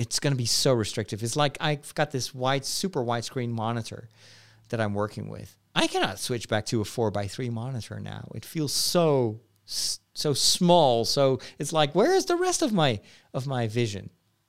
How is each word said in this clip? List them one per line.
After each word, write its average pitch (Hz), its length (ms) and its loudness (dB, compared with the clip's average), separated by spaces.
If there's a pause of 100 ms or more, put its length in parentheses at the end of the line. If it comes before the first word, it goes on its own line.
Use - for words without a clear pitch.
it's - 200 -4
gonna 139 260 0
be - 0 -
so - 260 2
restrictive. 110 500 -2
It's 117 140 -4
like 147 240 0
I've 151 340 -4
got 151 160 0
this - 240 -6
wide, 131 300 0
super 185 400 -2
widescreen 120 460 -4
monitor 113 580 -4 (640)
that 117 100 0
I'm 104 140 0
working 104 340 -4
with. 104 220 -14 (240)
I 320 120 4
cannot 320 320 -2
switch 120 300 -6
back 107 180 0
to 117 140 0
a 101 40 -2
four-by-three 104 640 -4
monitor 113 500 -8
now. 104 240 -10 (100)
It 113 100 -12
feels 151 280 -4
so 135 680 2 (280)
s-, - 320 -4 (140)
so - 180 -2
small. 143 720 6
So 135 360 4 (180)
it's 147 140 -6
like, 151 220 2
where 247 200 6
is 381 120 2
the 349 100 2
rest 359 260 0
of 262 100 2
my, 143 280 2 (340)
of 127 120 -4
my 123 220 -2
vision? 104 420 -2 (380)